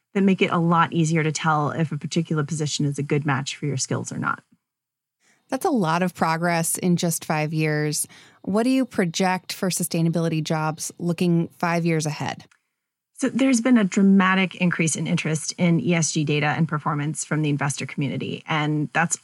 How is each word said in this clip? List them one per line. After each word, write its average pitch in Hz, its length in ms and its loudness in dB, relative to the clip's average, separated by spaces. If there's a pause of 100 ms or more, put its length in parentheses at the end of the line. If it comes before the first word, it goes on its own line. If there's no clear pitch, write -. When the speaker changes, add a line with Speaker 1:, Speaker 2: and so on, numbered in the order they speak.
(140)
Speaker 1:
that 196 80 0
make 190 200 4
it 185 80 2
a 175 80 2
lot 165 340 4
easier 160 300 2
to 156 100 0
tell 151 380 0
if 160 220 -2
a 151 60 -4
particular 160 460 -2
position 147 420 -2
is 143 120 -2
a 139 40 -2
good 147 240 -2
match 139 300 -4
for - 100 -8
your 139 100 -4
skills 117 340 -6
or - 80 -10
not. - 240 -4 (1040)
Speaker 2:
That's 269 180 -2
a 370 40 0
lot 180 320 2
of 185 120 -2
progress 165 600 0
in 175 200 2
just 170 280 -2
five 156 280 -2
years. 151 560 -2 (340)
What 214 220 0
do 262 60 0
you 262 140 2
project 185 680 -2
for - 160 -4
sustainability 165 760 0
jobs 156 560 -4
looking 170 500 0 (100)
five 170 280 0
years 160 200 0
ahead? - 380 -6 (760)
Speaker 1:
So 262 120 -2
there's 254 320 2
been 254 160 6
a 214 60 4
dramatic 190 720 4
increase 165 380 0
in 156 120 -4
interest 156 500 -2
in 170 240 2
E 175 140 2
S 165 180 0
G 160 100 0
data 147 260 0
and 151 200 0
performance 151 560 -4
from 151 180 -2
the 151 60 0
investor 143 380 -2
community, - 600 -6
and 151 460 -2
that's 165 320 0